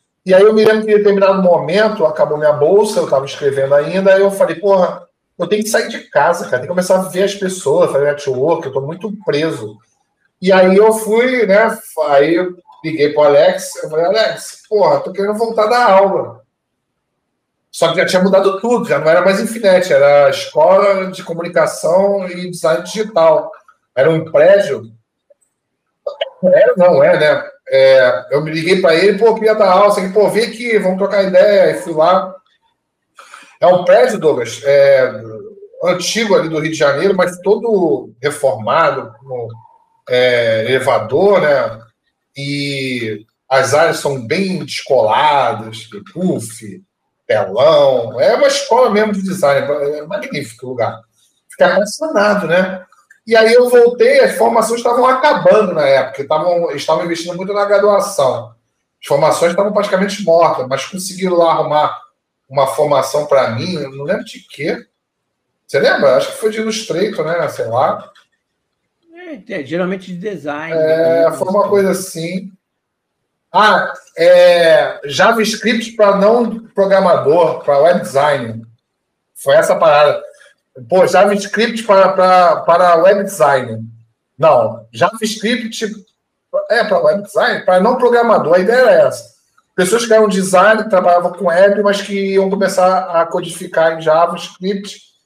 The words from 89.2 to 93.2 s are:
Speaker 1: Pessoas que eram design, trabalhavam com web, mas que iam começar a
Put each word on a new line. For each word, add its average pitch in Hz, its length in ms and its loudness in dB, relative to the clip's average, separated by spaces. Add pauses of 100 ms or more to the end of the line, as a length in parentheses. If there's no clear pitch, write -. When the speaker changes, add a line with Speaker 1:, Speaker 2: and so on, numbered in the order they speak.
Speaker 1:
Pessoas 196 300 0
que 220 80 2
eram 220 140 4
design, 196 600 0
trabalhavam 175 460 0
com 196 140 -4
web, 202 340 2
mas 196 180 0
que 196 340 -6
iam 190 140 2
começar 185 600 0
a 165 160 0